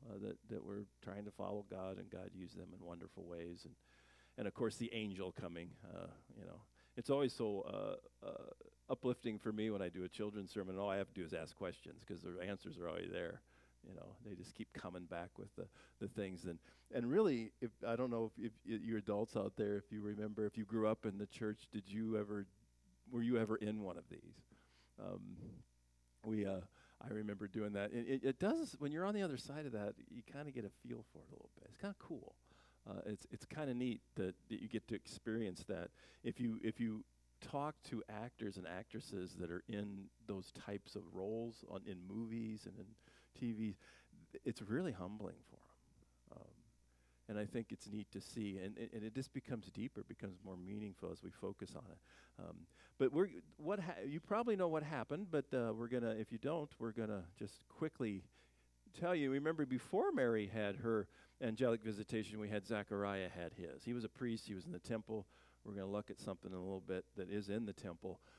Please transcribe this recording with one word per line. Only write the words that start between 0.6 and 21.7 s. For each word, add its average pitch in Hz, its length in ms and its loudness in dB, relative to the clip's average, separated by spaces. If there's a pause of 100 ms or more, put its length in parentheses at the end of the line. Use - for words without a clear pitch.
were 101 220 -4 (160)
trying 104 240 -6
to 104 60 -8
follow 101 400 -2
God, 95 260 -4
and 95 140 -10
God 92 240 -8
used 90 220 -8
them 90 100 -10 (100)
in 90 80 -14
wonderful 87 400 -10
ways. 87 400 -6
And, 82 80 -14 (640)
and 104 100 -2
of 95 60 -2
course, 113 240 2
the 117 160 -2
angel 95 400 -2
coming, 85 380 -6 (220)
uh, 87 140 -6 (300)
you 95 80 -10
know. 90 160 -12 (340)
It's 123 140 -2
always 139 240 6
so, 104 280 2
uh, 101 640 -4
uh, - 40 -4 (580)
uplifting 123 500 2
for 113 120 2
me 107 180 4
when 101 120 2
I 90 80 2
do 87 160 -2
a - 20 -4
children's 104 440 -2
sermon, 95 240 0
and 95 60 2
all 101 80 4
I 95 80 6
have 98 100 4
to - 60 -20
do 92 100 -2
is 78 100 -2
ask 80 220 -4
questions, - 520 -6
'cause 90 140 -6
their 90 200 -4
answers 95 360 -4
are 87 100 -2
already 87 220 -2
there. 87 320 -2 (420)
You 95 120 -12
know, 87 200 -12 (100)
they 107 100 -6
just 90 180 -10
keep - 200 -8
coming 90 320 -6
back 85 320 -4
with 101 180 -10
the, 92 120 -6 (320)
the 107 80 -2
things. 95 380 -2
And, 85 140 -2 (320)
and 120 180 2
really, 139 420 6 (100)
if, 117 100 0 (140)
I 117 100 4
don't 123 160 2
know 113 260 2
if, 107 80 -2
if 107 60 -2 (140)
y-, 107 180 0
you 110 140 2
adults 104 380 2
out 104 200 2
there, 104 220 4
if - 140 -4
you 107 100 -4
remember, 104 440 0
if 104 120 0
you 110 80 0
grew 110 220 6
up 110 180 4
in 101 120 2
the 101 100 0
church, 107 440 -2